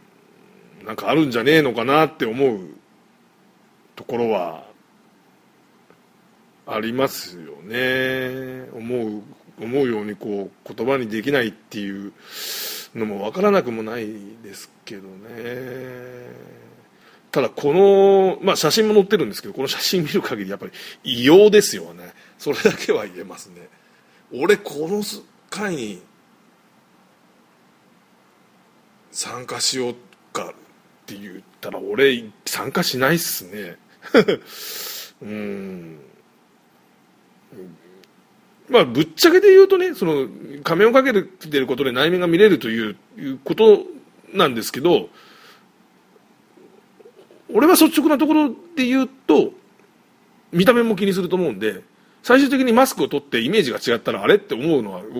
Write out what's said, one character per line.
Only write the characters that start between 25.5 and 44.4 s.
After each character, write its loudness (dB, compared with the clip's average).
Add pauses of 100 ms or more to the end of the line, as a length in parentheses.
に -10 (3000)
参 -12
加 -10
し -4
よ -4
う -12 (360)
か -10
っ -16 (520)
て -18
言 -18
っ -20 (180)
た -12
ら -10
俺 2 (220)
参 -8
加 -2
し -4
な 0
い 2
っ -2
す -6
ね。 -16 (360)
<laughs> -2
う -18
ん。 -12 (2750)
ま 6
あ、 6
ぶ -2
っ 0
ち 4
ゃ 8
け 6
で 8
言 12
う 8
と 2
ね、 -2
そ -4
の、 -2 (360)
仮 0
面 8
を 0
か 6
け 2
て -2
る 0
こ -2
と -2
で 0
内 0
面 0
が 0
見 2
れ 8
る 4
と -6
い -4
う、 -12 (220)
い -14
う -10
こ -4
と 6 (480)
な 2